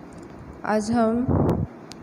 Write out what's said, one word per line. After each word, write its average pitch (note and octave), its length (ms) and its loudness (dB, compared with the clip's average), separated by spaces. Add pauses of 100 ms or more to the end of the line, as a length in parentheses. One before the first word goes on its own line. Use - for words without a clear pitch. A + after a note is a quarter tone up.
(640)
आज G#3+ 260 0
हम A#3 760 4 (380)